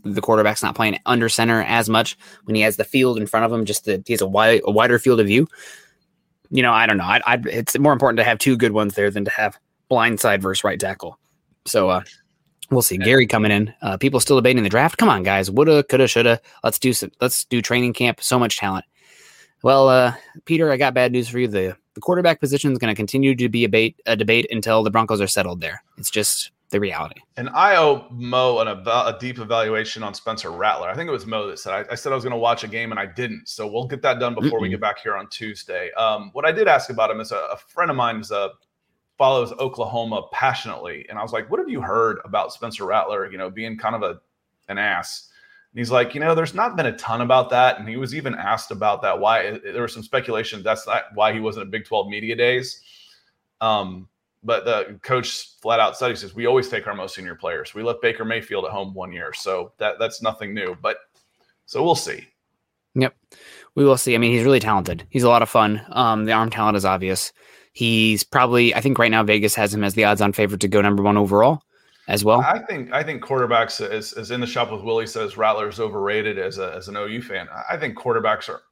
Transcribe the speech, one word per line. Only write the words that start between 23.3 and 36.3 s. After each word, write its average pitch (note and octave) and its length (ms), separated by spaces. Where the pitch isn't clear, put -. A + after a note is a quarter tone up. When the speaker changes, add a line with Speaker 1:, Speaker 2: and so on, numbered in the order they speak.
Speaker 1:
to A#2+ 120
be A#2 140
a A2+ 60
bait, A2 380
a A2+ 100
debate A2+ 340
until A2 320
the G#2+ 80
Broncos A2 300
are F#2+ 80
settled F2+ 320
there. E2 240
It's - 120
just - 400
the G#2 80
reality. D#2 420
Speaker 2:
And B2 140
I F#3 240
owe D3+ 380
Mo B2 480
an A2 80
eva-, A2+ 480
a - 20
deep B2 220
evaluation A2 640
on G2+ 100
Spencer G2+ 380
Rattler. F2 360
I F#2+ 60
think E3 140
it D#3 40
was G#2+ 140
Mo A2 220
that F#2 100
said, F#2+ 140
I, G#2 200
I - 40
said C#3 160
I - 20
was B2+ 80
gonna B2 160
watch A#2 240
a A2 60
game A2+ 240
and G2+ 80
I G2+ 60
didn't. A2 420
So A2 180
we'll A#2 220
get C3+ 140
that B2 180
done A#2+ 160
before A#2 240
we G2 80
Speaker 1:
Mm-mm. F#2+ 40
Speaker 2:
get G#2 80
back G#2+ 200
here G#2 160
on G2 120
Tuesday. F#2+ 680
Um, G#2+ 380